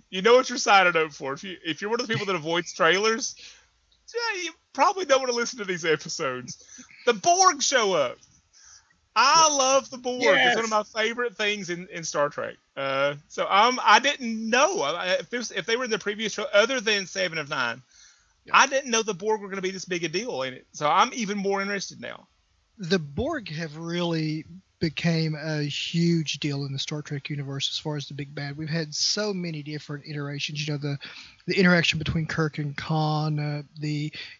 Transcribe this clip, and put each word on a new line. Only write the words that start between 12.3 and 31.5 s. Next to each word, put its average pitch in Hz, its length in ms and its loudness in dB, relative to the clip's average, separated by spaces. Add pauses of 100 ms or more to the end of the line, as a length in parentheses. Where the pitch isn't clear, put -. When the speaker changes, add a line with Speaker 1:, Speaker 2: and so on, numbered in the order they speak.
Speaker 1:
Uh, 139 400 0 (140)
so 175 200 -4
I'm, 226 320 6
I 214 180 8
didn't 233 500 -2
know. 262 320 4
I, 139 100 0
I, 175 220 -4
if 185 160 -2
this, 240 220 -6
if 185 140 -4
they 226 120 0
were 254 80 -4
in 220 60 -6
the 208 80 0
previous 202 340 -6
show, 202 200 -6
other 233 280 4
than 202 240 0
Seven 175 320 -4
of 147 120 -6
Nine, 127 320 -2 (640)
Speaker 3:
Yeah. - 100 0
Speaker 1:
I 233 120 8
didn't 277 240 -2
know 226 120 2
the 208 100 -4
Borg 214 280 -2
were 202 80 -12
gonna 196 120 -8
be 190 100 -2
this 185 140 -10
big 175 180 -4
a 165 60 -4
deal 175 340 -4
in 127 100 -6
it. - 200 -20
So 151 160 0
I'm 202 240 4
even 208 240 -4
more 196 240 0
interested 196 400 -6
now. - 260 -14 (500)
Speaker 3:
The 190 220 0
Borg 190 500 -4
have 156 280 -8
really 165 680 -2 (340)
became 160 560 0
a 151 280 -4
huge 165 760 0
deal 143 260 -4
in 135 80 -6
the 135 60 -6
Star 151 220 -6
Trek - 280 -8
universe 139 420 -6
as - 80 -6
far 151 160 -6
as 139 120 -8
the 151 60 -14
big 143 220 -10
bad. 143 220 -8
We've 156 100 -8
had 151 260 -4
so 208 400 -2
many 170 300 -6
different 147 440 -10
iterations. 147 600 -6
You 151 60 -2
know, 147 40 -2
the, 143 200 -4 (480)
the - 120 -2